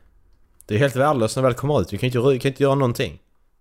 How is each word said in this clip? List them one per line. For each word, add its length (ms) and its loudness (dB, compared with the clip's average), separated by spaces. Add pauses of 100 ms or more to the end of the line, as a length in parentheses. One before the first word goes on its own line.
(680)
Det 80 -4
är 40 2
helt 180 0
värdelöst 400 0
när 60 -2
det 60 4
väl 100 0
kommer 220 0
ut. 80 -2
Du 100 -8
kan 80 -2
inte, 120 -2
du 200 2
kan 120 -2
inte 120 -4
göra 120 4
någonting. 480 -2 (380)